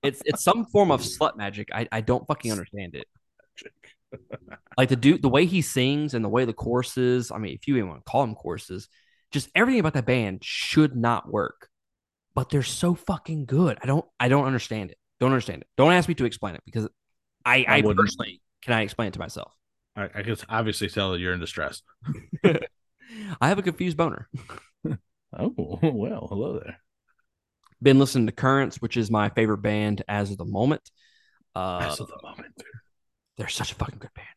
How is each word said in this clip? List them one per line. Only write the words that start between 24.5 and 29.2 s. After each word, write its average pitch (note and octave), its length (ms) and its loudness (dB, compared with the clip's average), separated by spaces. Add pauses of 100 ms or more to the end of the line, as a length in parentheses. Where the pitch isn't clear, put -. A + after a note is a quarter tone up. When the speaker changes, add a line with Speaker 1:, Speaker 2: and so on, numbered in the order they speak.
Speaker 1:
<laughs> - 140 -4 (400)
Speaker 2:
Oh, - 180 -4
<laughs> E2+ 240 -6
well, D3 480 -2
hello A#2 300 -4
there. - 200 -14 (1000)
Speaker 1:
Been C3+ 200 10
listening B2 260 4
to A#2 60 -2
Currents, C3+ 500 0
which A#2+ 140 -4
is A2 160 0
my G#2 160 2